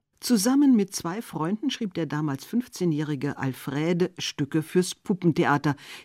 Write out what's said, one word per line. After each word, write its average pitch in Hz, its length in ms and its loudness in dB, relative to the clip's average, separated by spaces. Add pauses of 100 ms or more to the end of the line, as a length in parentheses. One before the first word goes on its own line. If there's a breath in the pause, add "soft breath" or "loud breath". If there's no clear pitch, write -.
(220)
Zusammen 254 540 4
mit 202 200 0
zwei 185 260 -6
Freunden 190 480 -4
schrieb 214 260 -6
der 165 100 -2
damals 147 400 -4
fünfzehnjährige 151 920 -2
Alfred 156 800 -2
Stücke 151 460 -2
fürs 180 320 0
Puppentheater, 147 800 2 (300 loud breath)